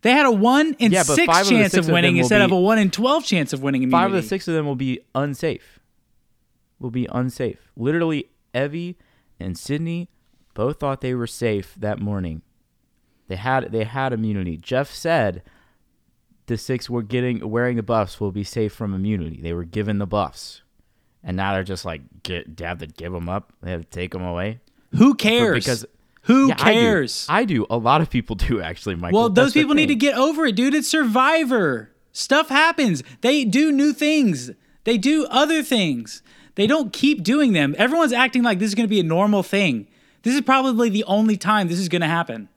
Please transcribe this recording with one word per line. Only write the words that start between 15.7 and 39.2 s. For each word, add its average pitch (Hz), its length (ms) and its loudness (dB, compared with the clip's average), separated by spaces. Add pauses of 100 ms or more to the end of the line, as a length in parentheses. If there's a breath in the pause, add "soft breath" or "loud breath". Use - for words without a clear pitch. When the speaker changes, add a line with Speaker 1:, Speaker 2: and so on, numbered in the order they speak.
Speaker 2:
the 120 100 -4
six 123 320 -6
were 120 140 -4
getting, 120 480 -4
wearing 120 260 -2
the 113 60 -2
buffs 107 380 -2
will 101 120 -4
be 101 120 -6
safe 107 280 -4
from 101 220 -6
immunity. 95 480 -4
They 85 100 -6
were 87 120 -6
given 104 340 -4
the 101 80 -4
buffs. - 560 -6 (600)
And 92 140 -6
now 95 160 -2
they're 95 120 -2
just 92 200 -8
like, 80 160 -10 (220)
get, 85 340 -10
they 85 80 -12
have 85 140 -8
to 80 80 -14
give 85 280 -12
'em 85 140 -8
up. 95 240 -8 (100)
They 90 100 -8
have 85 100 -6
to - 60 -16
take 90 260 -10
'em 92 80 -8
away. 90 380 -6 (360)
Speaker 1:
Who 254 140 8
Speaker 2:
But 254 80 0
Speaker 1:
cares? 214 460 2
Speaker 2:
because 117 200 -2 (380)
Speaker 1:
Who 262 260 4
Speaker 2:
Yeah, - 100 0
I - 160 4
do. 233 60 4
Speaker 1:
cares? 190 480 0
Speaker 2:
I 196 160 2
do. 147 240 0
A 117 80 -2
lot 123 240 4
of 160 80 0
people 117 280 -4
<laughs> - 120 0
do, 107 140 -2
actually, 87 320 -6
Michael. 87 240 0
Speaker 1:
Well, 233 100 2
those 233 180 4
Speaker 2:
That's - 80 -2
the 302 60 4
Speaker 1:
people 294 140 2
need 302 120 4
to 294 80 0
Speaker 2:
thing. 226 40 -2
Speaker 1:
get 269 180 2
over 302 300 0
it, 220 100 0
dude. 277 180 2
It's 302 140 -2
Survivor. 254 1000 0 (220)
Stuff - 360 0
happens. 277 540 2 (180 loud breath)
They 269 240 2
do 269 280 2
new 285 200 2
things. 233 580 0 (340)
They 233 120 2
do 277 300 2
other 302 360 2
things. 156 600 -2 (320 soft breath)
They 202 120 0
don't 269 260 0
keep 269 300 0
doing 247 300 2
them. 147 260 2
Everyone's 269 340 2
acting 247 300 2
like 220 160 2
this 214 100 0
is 202 60 -4
gonna 226 140 0
be 208 120 2
a 170 40 2
normal 190 380 2